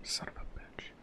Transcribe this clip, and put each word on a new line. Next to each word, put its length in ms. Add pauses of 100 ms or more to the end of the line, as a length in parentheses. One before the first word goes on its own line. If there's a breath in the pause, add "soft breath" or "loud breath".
Son 260
of 80
a 80 (120)
bitch. 460